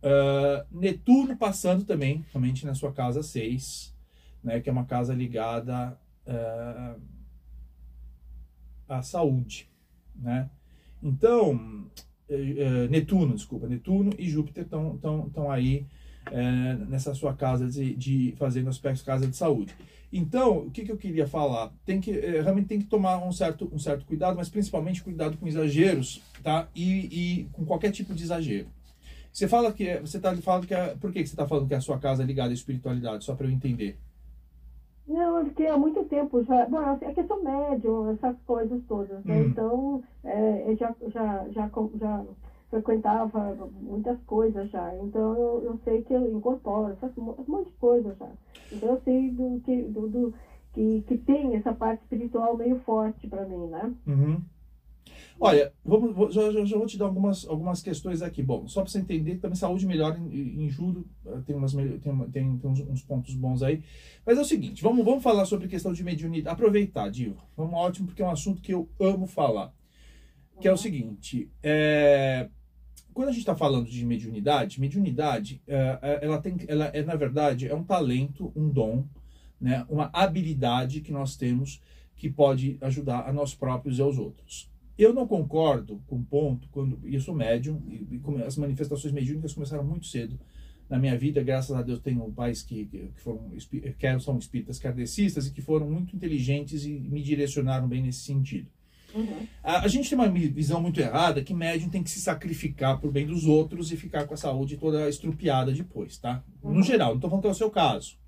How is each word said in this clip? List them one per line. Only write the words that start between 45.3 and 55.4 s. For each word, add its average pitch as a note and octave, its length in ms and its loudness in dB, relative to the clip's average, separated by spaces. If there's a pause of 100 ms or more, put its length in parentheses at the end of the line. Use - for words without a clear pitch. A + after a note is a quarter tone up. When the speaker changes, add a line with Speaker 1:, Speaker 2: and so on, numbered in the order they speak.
Speaker 2:
eu, A#3+ 300 2
eu A#3 200 -4
sei A3+ 180 2
que B3 120 -2
eu B3 200 4
incorporo G#3+ 580 0
essas B3+ 240 -8
mo-, A#3 200 -8 (100)
um D4 40 -6
monte F#4+ 160 0
de - 120 -20
coisa A#3+ 400 4
já. - 100 -14 (420)
Então G#3+ 200 -2
eu B3+ 140 2
sei C4 280 4
do B3 320 -2
que, B3 180 2
do, G#3+ 260 -4
do, A#3 260 0 (380)
que, A3 340 2
que B3 120 0
tem C#4 380 2
essa G#3+ 180 0
parte A3+ 280 -2
espiritual A#3 540 0
meio B3 240 2
forte A3 480 0
pra G3 180 -6
mim, F3 200 -6
né? F#3 260 -6 (140)
Speaker 1:
Uhum. D3 340 2 (1000)
Olha, D3 340 6 (120)